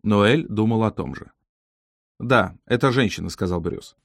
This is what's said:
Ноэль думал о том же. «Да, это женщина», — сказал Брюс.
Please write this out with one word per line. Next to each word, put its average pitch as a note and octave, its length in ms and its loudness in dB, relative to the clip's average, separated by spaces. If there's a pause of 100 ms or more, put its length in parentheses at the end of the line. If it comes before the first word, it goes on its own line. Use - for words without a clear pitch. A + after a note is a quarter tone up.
Ноэль G#2+ 460 2
думал A2 360 0
о G#2+ 80 0
том C#2 220 -8
же. - 180 -16 (880)
«Да, A2+ 460 0
это B2 260 0
женщина», — G2+ 380 -2
сказал F2+ 320 -4
Брюс. - 440 -10